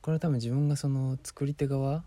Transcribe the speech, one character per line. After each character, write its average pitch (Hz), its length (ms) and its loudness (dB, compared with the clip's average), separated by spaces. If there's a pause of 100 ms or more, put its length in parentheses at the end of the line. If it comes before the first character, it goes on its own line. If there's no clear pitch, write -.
こ 156 80 -2
れ 160 40 2
は 156 60 0
多 165 80 0
分 139 80 4
自 117 140 -2
分 143 180 2
が 147 80 2
そ 143 120 -2
の 131 340 0
作 - 240 -6
り 147 80 -2
手 143 120 0
側 139 400 0